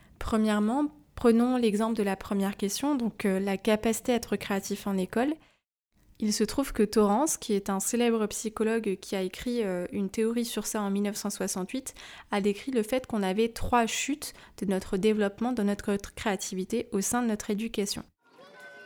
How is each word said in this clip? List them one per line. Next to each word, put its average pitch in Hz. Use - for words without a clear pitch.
Premièrement, 214
prenons 240
l'exemple 226
de 214
la 196
première 196
question, 277
donc, 233
euh, 190
la 196
capacité 220
à 240
être 233
créatif 196
en 196
école. 226
Il 208
se 214
trouve 269
que -
Torrance, 214
qui -
est 196
un 196
célèbre 233
psychologue 220
qui -
a 190
écrit, 233
euh, 180
une 196
théorie 233
sur 214
ça 214
en 202
mille 196
neuf 208
cent 208
soixante-huit, 190
a 202
décrit 208
le 240
fait 254
qu'on 214
avait 196
trois 233
chutes -
de 202
notre 190
développement, 214
de 240
notre 202
créativité 190
au 196
sein 247
de 240
notre 214
éducation. 208